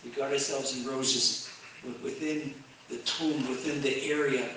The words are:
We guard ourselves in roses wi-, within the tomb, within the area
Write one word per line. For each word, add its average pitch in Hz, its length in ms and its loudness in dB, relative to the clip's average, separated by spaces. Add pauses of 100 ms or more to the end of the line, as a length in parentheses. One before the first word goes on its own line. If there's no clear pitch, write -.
We 120 80 -10
guard 139 220 0
ourselves 135 440 0
in 120 80 -2
roses 131 640 2 (340)
wi-, 123 200 -10
within 151 500 -2 (360)
the 123 80 -6
tomb, 147 500 0
within 139 340 0
the 135 300 2
area 135 460 4